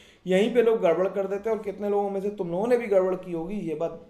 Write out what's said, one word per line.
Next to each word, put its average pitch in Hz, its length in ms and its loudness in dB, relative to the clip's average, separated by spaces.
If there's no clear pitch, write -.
यहीं 190 280 4
पे 240 80 6
लोग 226 200 4
गड़बड़ 180 280 2
कर 190 180 -2
देते 202 220 -4
हैं, 220 80 0
और 202 60 -8
कितने 196 260 -6
लोगों 202 200 0
में 196 120 -4
से 202 100 -4
तुम 185 200 -6
लोगों 190 160 -2
ने 247 100 4
भी 233 100 -4
गड़बड़ 185 280 4
की 180 160 -12
होगी, 175 280 -6
ये 165 160 -4
बात 165 340 -6